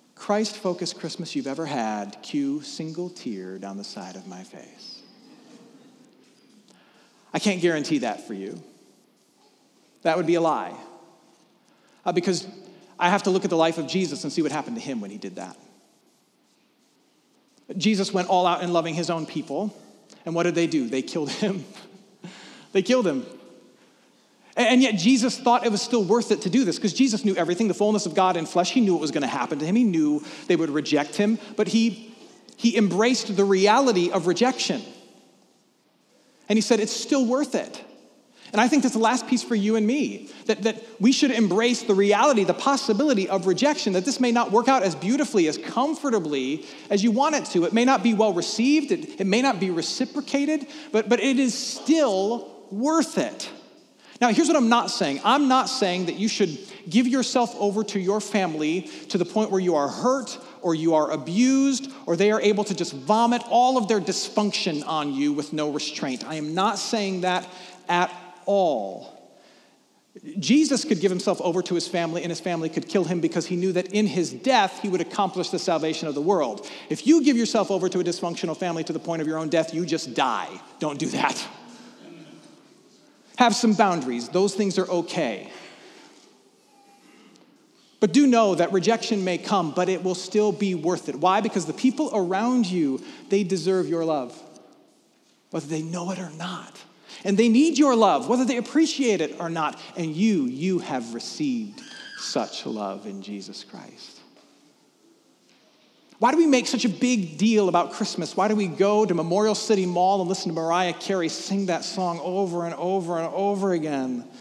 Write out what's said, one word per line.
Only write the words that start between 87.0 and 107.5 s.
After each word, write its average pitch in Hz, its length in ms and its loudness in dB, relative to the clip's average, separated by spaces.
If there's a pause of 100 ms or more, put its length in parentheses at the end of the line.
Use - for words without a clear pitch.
But 175 140 2
do 285 140 6
know 226 280 6
that 170 160 2
rejection 202 520 2
may 180 160 0
come, 175 320 0
but 180 180 0
it 180 140 -2
will 185 120 -2
still 208 360 0
be 185 240 -2
worth 165 340 -2
it. 139 60 -6
Why? 185 260 2
Because 202 240 -2
the 151 80 -6
people 269 400 0
around 208 540 0
you, 151 340 0 (280)
they 202 140 2
deserve 180 440 0
your 165 180 -2
love, 139 340 -2 (1120)
whether 147 160 -8
they 156 160 -6
know 175 300 -6
it 185 80 -8
or 170 120 -10
not. 170 480 -12 (440)
And 202 120 2
they 233 140 6
need 269 300 6
your 277 160 6
love, 170 320 4
whether 247 180 2
they 277 120 0
appreciate 247 640 2
it 147 180 -4
or 170 100 -6
not. 160 300 -4 (160)
And 160 200 -4
you, 185 300 2
you 151 340 -2
have 120 340 -6
received 117 680 -6 (360)
such - 480 -6
love 104 420 -8
in 196 160 -12
Jesus 98 400 -14
Christ. - 560 -20 (2000)
Why 226 120 4
do 311 80 2
we 330 80 6
make 269 220 4
such 254 180 0
a 233 40 2
big 180 500 0
deal 208 280 4